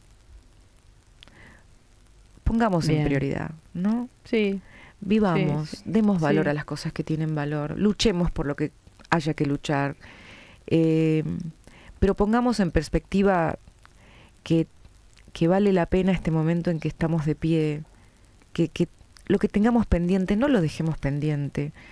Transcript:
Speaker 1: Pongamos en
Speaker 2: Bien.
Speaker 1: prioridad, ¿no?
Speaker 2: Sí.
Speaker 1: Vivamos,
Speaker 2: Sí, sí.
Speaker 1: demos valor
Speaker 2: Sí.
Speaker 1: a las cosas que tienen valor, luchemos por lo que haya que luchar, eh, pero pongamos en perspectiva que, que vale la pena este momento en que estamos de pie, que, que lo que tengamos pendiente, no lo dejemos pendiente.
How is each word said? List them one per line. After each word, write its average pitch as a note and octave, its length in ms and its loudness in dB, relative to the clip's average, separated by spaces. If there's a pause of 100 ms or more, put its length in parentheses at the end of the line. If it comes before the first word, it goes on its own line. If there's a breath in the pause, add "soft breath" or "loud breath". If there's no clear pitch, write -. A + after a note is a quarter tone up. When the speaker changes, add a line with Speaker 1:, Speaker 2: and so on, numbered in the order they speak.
(2500 loud breath)
Speaker 1:
Pongamos G#3 460 2
en D3+ 60 4
Speaker 2:
Bien. D3+ 120 2
Speaker 1:
prioridad, C#3 440 -2 (220)
¿no? A3 340 -2 (160)
Speaker 2:
Sí. G3+ 380 -2 (400 loud breath)
Speaker 1:
Vivamos, D#3 680 2
Speaker 2:
Sí, - 80 -14
sí. - 80 -20
Speaker 1:
demos G3+ 360 2
valor D3+ 240 2
Speaker 2:
Sí. D3 40 2
Speaker 1:
a D3+ 40 0
las D3+ 120 -6
cosas D#3 280 -8
que D#3+ 100 -6
tienen D#3 320 -2
valor, D3 420 -4
luchemos F#3 540 0
por - 140 -4
lo C#3+ 100 -4
que D3+ 160 -4 (380)
haya D#3+ 240 0
que D3+ 120 -2
luchar, C#3 500 -2 (720 loud breath)
eh, D#3+ 560 2 (760 loud breath)
pero F#3+ 160 2
pongamos A3+ 440 0
en F3 120 2
perspectiva E3+ 840 0 (840 soft breath)
que, D#3+ 240 0 (640)
que E3 140 0
vale G3 260 4
la E3+ 140 2
pena F#3 240 2
este E3+ 200 -2
momento E3 400 0
en D#3+ 80 -2
que D#3 80 -6
estamos D#3+ 380 -2
de D3+ 100 0
pie, D#3 480 -2 (720 soft breath)
que, E3 160 0
que - 180 -2 (400)
lo G3+ 120 2
que G3 80 0
tengamos A3+ 400 2
pendiente, F3+ 480 0
no B3 120 0
lo B3 140 4
dejemos D#3+ 360 -2
pendiente. C#3+ 720 -4 (200 loud breath)